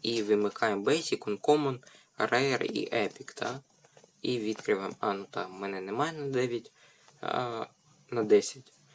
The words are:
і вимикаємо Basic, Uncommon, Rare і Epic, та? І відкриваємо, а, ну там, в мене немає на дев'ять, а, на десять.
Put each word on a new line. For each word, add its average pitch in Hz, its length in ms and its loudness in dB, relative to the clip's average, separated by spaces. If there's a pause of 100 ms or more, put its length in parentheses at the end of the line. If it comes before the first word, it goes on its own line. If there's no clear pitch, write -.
і 117 200 0
вимикаємо 104 600 2
Basic, 139 340 2
Uncommon, 135 600 2 (400)
Rare 127 440 2
і - 280 -4
Epic, - 440 -4
та? 123 260 -6 (640)
І 123 160 -2
відкриваємо, 107 600 -2
а, 107 120 0
ну 98 180 -6
там, 92 260 -8
в 95 40 -12
мене 98 200 -4
немає 120 320 -2
на 147 140 -8
дев'ять, 123 460 -2 (480)
а, 113 460 -4 (440)
на 120 120 0
десять. 107 500 4 (220)